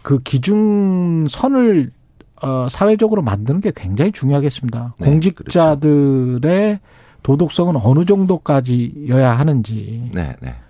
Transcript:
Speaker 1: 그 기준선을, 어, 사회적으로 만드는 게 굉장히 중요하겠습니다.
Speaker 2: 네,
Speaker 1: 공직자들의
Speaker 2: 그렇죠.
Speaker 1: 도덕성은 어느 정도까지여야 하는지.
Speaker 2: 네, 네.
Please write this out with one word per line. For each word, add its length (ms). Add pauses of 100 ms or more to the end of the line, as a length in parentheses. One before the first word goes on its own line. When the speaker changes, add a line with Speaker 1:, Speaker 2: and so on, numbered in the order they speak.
Speaker 1:
그 200
기준선을, 1700 (500)
어, 280
사회적으로 520
만드는 400
게 140
굉장히 380
중요하겠습니다. 840
Speaker 2:
네, 60
Speaker 1:
공직자들의 1400
Speaker 2:
그렇죠. 380 (440)
Speaker 1:
도덕성은 600
어느 220
정도까지여야 1300
하는지. 760
Speaker 2:
네, 280
네. 140 (140)